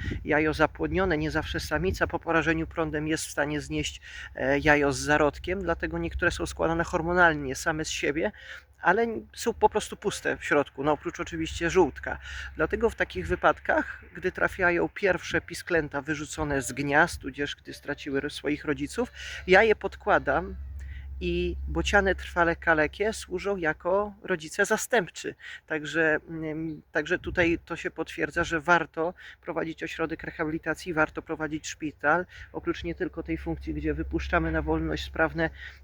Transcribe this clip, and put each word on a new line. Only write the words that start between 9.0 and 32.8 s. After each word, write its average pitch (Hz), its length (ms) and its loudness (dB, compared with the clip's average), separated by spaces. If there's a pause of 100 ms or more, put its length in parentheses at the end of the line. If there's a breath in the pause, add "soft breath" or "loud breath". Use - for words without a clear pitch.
są - 220 -2
po 214 140 4
prostu - 280 0
puste 147 400 -2
w - 80 -14
środku, 139 400 2
no, 151 80 4
oprócz 165 280 -4
oczywiście 165 500 -4
żółtka. 156 480 2 (380 loud breath)
Dlatego 208 340 0
w - 40 -12
takich 180 340 -4
wypadkach, - 760 2 (100)
gdy 175 180 -4
trafiają 175 560 2
pierwsze 175 520 0
pisklęta 151 600 -2
wyrzucone 147 600 -2
z 127 100 -6
gniazd, 143 480 4
tudzież 139 360 -6
gdy - 180 -14
straciły 139 460 -4
ro-, 147 100 -6
swoich - 340 -4
rodziców, 147 480 -2 (340 loud breath)
ja 185 160 10
je 208 140 6
podkładam 175 800 0 (640 loud breath)
i 175 360 0 (120)
bociany 180 460 4
trwale 170 420 0
kalekie 165 560 2
służą 185 440 -4
jako 185 680 0
rodzice 170 420 -2
zastępczy. - 680 0 (320 loud breath)
Także, 156 640 2
mm, 160 540 -6 (100)
także 160 260 0
tutaj 170 460 2
to 170 120 -8
się 175 140 -6
potwierdza, 160 540 -2
że 160 160 0
warto 165 540 2 (260 loud breath)
prowadzić 160 420 -4
ośrodek 160 400 -4
rehabilitacji, 160 720 -4
warto 156 280 2
prowadzić 156 460 -6
szpital. 156 580 0 (260 loud breath)
Oprócz 165 320 -4